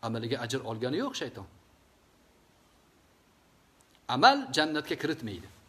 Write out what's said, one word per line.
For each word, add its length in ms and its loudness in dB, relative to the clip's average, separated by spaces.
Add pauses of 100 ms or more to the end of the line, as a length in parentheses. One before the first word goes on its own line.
Amaliga 360 -4
ajr 220 -4
olgani 360 -4
yo'q 180 -4
shayton. 320 -8 (2500)
Amal 280 8 (140)
jannatga 440 0
kiritmaydi. 520 -6 (220)